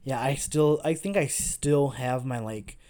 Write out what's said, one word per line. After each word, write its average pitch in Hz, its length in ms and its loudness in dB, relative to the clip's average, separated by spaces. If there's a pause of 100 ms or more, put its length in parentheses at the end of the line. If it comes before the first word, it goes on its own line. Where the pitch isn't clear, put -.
Yeah, 131 180 -4
I 135 140 2
still, 147 480 4
I 160 100 2
think 196 240 -2
I 151 100 2
still 143 640 0
have 127 340 -2
my, 123 140 -4
like, 110 380 -8 (120)